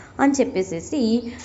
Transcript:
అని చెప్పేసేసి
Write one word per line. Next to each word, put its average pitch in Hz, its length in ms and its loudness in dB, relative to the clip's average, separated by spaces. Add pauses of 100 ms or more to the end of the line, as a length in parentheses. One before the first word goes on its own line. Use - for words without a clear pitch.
(200)
అని 277 200 6
చెప్పేసేసి 220 920 0 (120)